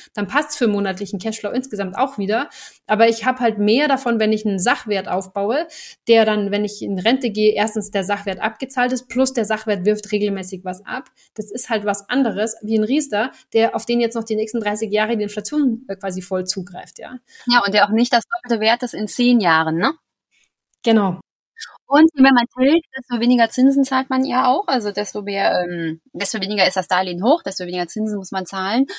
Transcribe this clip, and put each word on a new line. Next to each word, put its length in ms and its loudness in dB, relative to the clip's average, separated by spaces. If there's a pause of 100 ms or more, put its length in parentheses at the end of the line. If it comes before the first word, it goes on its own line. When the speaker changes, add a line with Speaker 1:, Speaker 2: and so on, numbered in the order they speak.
(120)
Speaker 1:
dann 140 -4
passt's 300 -4
für 100 0
monatlichen 540 -4
Cashflow 320 -6
insgesamt 440 -6
auch 220 -2
wieder. 300 -2 (400)
Aber 200 4
ich 160 0
hab 140 -2
halt 200 0
mehr 280 2
davon, 320 0
wenn 140 2
ich 120 -2
einen 140 0
Sachwert 480 -2
aufbaue, 640 -4 (400)
der 160 8
dann, 260 0
wenn 140 0
ich 180 -8
in 160 -4
Rente 320 0
gehe, 240 4
erstens 380 -2
der 100 0
Sachwert 380 -4
abgezahlt 500 -2
ist, 160 -4
plus 260 0
der 120 0
Sachwert 400 -2
wirft 260 0
regelmäßig 540 -4
was 200 -8
ab.“ 260 -10 (240)
Das 180 -10
ist 180 -6
halt 140 -2
was 240 -4
anderes 540 0
wie 140 0
ein 60 4
Riester, 480 0 (220)
der, 240 2
auf 100 -6
den 140 2
jetzt 160 0
noch 80 -4
die 100 -4
nächsten 240 -2
dreißig 320 -2
Jahre 260 2
die 60 0
Inflation, 640 -2
äh, 80 -6
quasi 280 -6
voll 220 -4
zugreift, 540 -10
ja. 200 -12 (280)
Speaker 2:
Ja, 180 4
und 80 -2
der 140 6
auch 60 0
nicht 200 2
das 140 4
Doppelte 340 -2
wert 220 2
ist 120 -6
in 120 -4
zehn 320 4
Jahren, 380 4
ne? 160 2 (920)
Speaker 1:
Genau. 380 2 (680)
Speaker 2:
Und 220 6
je 80 2
mehr 140 8
man 100 4 (100)
tilgt, 300 2 (100)
desto 240 -6
weniger 300 4
Zinsen 340 4
zahlt 280 0
man 160 0
ja 200 0
auch. 220 2
Also 240 0
desto 300 -6
mehr, 420 0
ähm, 380 -6 (100)
desto 260 -4
weniger 300 0
ist 80 -4
das 100 -2
Darlehen 380 -2
hoch, 180 4
desto 220 -8
weniger 220 -4
Zinsen 320 -4
muss 120 -12
man 140 -4
zahlen. 400 0 (140)